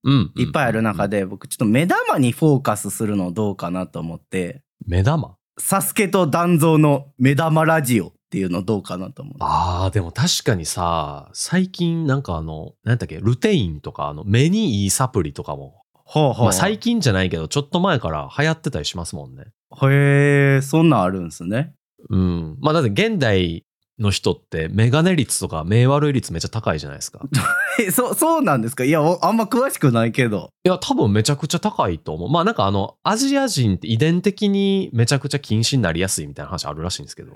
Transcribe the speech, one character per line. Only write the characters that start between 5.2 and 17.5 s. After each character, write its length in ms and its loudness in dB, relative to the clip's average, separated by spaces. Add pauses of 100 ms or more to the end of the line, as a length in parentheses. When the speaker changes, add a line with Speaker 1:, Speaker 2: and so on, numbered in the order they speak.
Speaker 2:
サ 220 0
ス 120 -6
ケ 160 0
と 180 2
団 320 2
蔵 180 4
の 300 4 (100)
目 180 4
玉 300 2
ラ 160 4
ジ 200 2
オ 60 -6
っ 60 -20 (160)
て 80 -6
い 80 0
う 40 -2
の 120 -2
ど 160 0
う 60 -6
か 140 -8
な 140 -10
と 120 -18
思 80 -14
っ 20 -16
て。 80 -20
Speaker 1:
あ 480 0
ー、 40 -10
で 80 2
も 100 -6
確 320 0
か 120 2
に 100 -4
さ、 680 -4
最 360 -2
近 360 -2
な 120 2
ん 60 -4
か 120 -6
あ 60 -4
の、 320 -10 (100)
な 120 0
ん 20 -6
だ 80 -6
っ 20 -12
け、 100 -12
ル 180 -2
テ 200 0
イ 120 0
ン 140 -8
と 120 -14
か、 140 -8
あ 60 -8
の、 120 -12
目 240 4
に 340 2
い 40 0
い 20 0
サ 200 0
プ 140 -2
リ 100 -6
と 100 -12
か 120 -8
も。 260 -18 (260)
Speaker 2:
ほ 220 2
う 40 -2
ほ 100 0
う。 20 4
Speaker 1:
ま 40 6
あ、 40 0
最 240 0
近 240 -2
じ 80 2
ゃ 40 2
な 100 2
い 80 -2
け 60 -4
ど、 100 -6
ち 100 -4